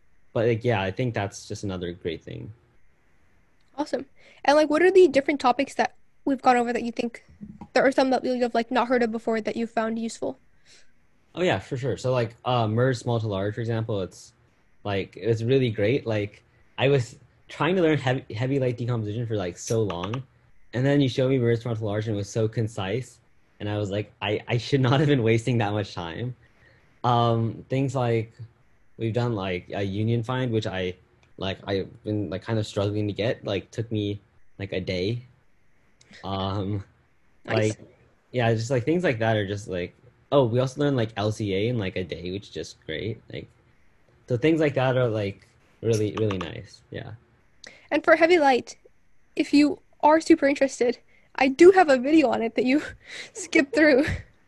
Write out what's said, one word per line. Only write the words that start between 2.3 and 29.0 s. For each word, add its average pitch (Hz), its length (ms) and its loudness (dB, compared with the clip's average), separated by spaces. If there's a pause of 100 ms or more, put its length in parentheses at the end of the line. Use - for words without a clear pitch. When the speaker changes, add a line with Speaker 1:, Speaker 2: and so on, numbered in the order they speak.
Speaker 2:
Awesome. 277 300 -6 (380)
And, - 120 6
like, 302 140 4
what 302 120 2
are 370 80 6
the 370 180 10
different 277 320 0
topics 262 340 0
that - 200 -2 (300)
we've 269 180 -2
gone 254 140 6
over 240 160 0
that 233 100 -4
you 233 100 -6
think - 320 -8 (480)
there 233 120 4
are 180 80 4
some 262 180 2
that 247 140 0
you've, 247 300 -2
like, 233 160 -2
not 240 180 0
heard 247 140 2
of 233 80 0
before 226 300 -4
that 220 160 -6
you 226 100 -4
found 226 320 -4
useful? 226 400 -8 (960)
Speaker 1:
Oh, 165 80 -6
yeah, 160 160 2
for - 180 -8
sure. 120 200 -4
So, 127 160 -2
like, 120 320 -2
uh, 120 240 0
merge 120 300 0
small 117 220 -2
to 110 60 -4
large, 101 280 -4
for - 60 -8
example, 113 420 -4
it's, - 300 -12 (520)
like, 98 320 -6
it's 110 260 -2
really 127 280 2
great. 107 360 0
Like, 107 360 -4 (360)
I 123 100 2
was 139 280 0 (320)
trying 160 280 -2
to 185 60 2
learn 156 160 4
heavy, 127 360 -4
heavy 131 240 -2
light 127 180 -2
decomposition 117 500 -6
for, 110 100 -4
like, 90 220 -6
so 113 240 -2
long, 98 400 -4 (500)
and 127 140 0
then 143 140 4
you 135 80 4
showed 131 220 0
me 135 80 2
merge 117 220 2
small 117 160 -6
to 110 80 -6
large, 107 220 -4
and 113 80 -2
it - 20 -2
was 101 140 -6
so 110 180 -2
concise, 107 720 -6 (420)
and 104 80 -8
I 104 100 -4
was 104 120 -4
like, 104 300 -6
"I, 107 280 -4
I 120 100 0
should 135 220 0
not 131 200 4
have 151 80 2
been 139 140 2
wasting 113 360 2
that 104 140 -2
much 104 220 -6
time." 92 400 -8 (720)
Um, 117 640 0
things 131 260 -2
like, 117 380 -2 (640)
we've 113 160 -4